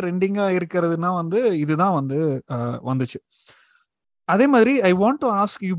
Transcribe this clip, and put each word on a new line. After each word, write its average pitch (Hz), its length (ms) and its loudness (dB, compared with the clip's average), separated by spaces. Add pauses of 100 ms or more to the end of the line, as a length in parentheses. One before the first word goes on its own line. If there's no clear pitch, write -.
ட்ரெண்டிங்கா 190 580 0
இருக்கிறதுனா 170 540 -2
வந்து 180 460 0
இதுதான் 156 340 0
வந்து, 139 580 -2
uh, 120 340 -4
வந்துச்சு. - 640 -6 (760)
அதே 202 220 4
மாதிரி 254 340 4
I 185 120 4
want 208 280 2
to 285 60 0
ask 202 360 -2
you 190 140 -2